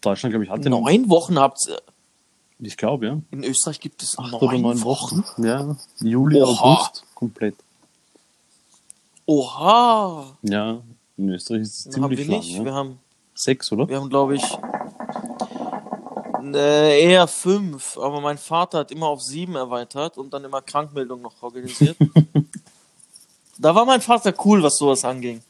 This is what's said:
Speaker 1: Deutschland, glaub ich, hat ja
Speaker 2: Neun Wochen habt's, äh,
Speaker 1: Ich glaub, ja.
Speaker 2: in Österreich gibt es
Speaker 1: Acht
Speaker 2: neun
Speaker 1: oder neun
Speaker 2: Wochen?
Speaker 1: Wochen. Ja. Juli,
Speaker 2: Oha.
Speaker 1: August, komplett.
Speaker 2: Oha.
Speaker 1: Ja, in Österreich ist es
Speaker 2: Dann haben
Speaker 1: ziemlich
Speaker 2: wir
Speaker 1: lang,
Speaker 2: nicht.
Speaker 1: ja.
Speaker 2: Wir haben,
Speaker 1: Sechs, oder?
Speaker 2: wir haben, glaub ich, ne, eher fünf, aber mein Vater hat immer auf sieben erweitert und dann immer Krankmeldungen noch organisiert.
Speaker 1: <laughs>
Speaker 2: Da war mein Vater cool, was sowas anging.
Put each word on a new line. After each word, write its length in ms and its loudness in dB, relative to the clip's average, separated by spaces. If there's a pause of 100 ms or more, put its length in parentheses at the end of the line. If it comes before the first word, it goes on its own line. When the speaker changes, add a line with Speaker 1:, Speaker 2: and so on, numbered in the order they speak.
Speaker 1:
Deutschland, 320 -2
glaub 100 -2
ich, 60 -8
hat 140 -4
ja 60 0
Speaker 2:
Neun 400 2
Wochen 300 4
habt's, 280 2
äh, 100 -8 (840)
Speaker 1:
Ich 180 -14
glaub, 260 -2
ja. 160 -4 (120)
Speaker 2:
in 120 -10
Österreich 360 -4
gibt 240 -14
es 140 -6
Speaker 1:
Acht 140 -10
Speaker 2:
neun 120 -2
Speaker 1:
oder 140 2
neun 260 0
Speaker 2:
Wochen? 400 -2
Speaker 1:
Wochen. 220 -6
Ja. 300 -2 (240)
Juli, 420 4
Speaker 2:
Oha. 320 6
Speaker 1:
August, 320 -2 (100)
komplett. 400 -6 (1700)
Speaker 2:
Oha. 1160 2
Speaker 1:
Ja, 400 -4 (360)
in 120 -2
Österreich 320 -4
ist 180 -10
es 60 -14
Speaker 2:
Dann 180 -4
haben 80 -2
Speaker 1:
ziemlich 160 -4
Speaker 2:
wir 80 0
Speaker 1:
lang, 80 -6
Speaker 2:
nicht. 140 -10
Speaker 1:
ja. 80 -4
Speaker 2:
Wir 80 -6
haben, 260 -8 (360)
Speaker 1:
Sechs, 360 -4
oder? 160 0
Speaker 2:
wir 100 -4
haben, 120 -6
glaub 220 2
ich, 120 -2 (2000)
ne, 560 4
eher 300 8
fünf, 680 -4
aber 240 -4
mein 160 -4
Vater 420 -2
hat 120 -6
immer 160 -4
auf 140 -4
sieben 340 -8
erweitert 600 -6
und 160 -14
dann 100 -10
immer 180 -8
Krankmeldungen 640 -6
noch 180 -18
organisiert. 600 -2
Speaker 1:
<laughs> 60 4 (1500)
Speaker 2:
Da 160 4
war 100 6
mein 160 4
Vater 320 2 (120)
cool, 180 6
was 140 2
sowas 280 2
anging. 340 -6 (100)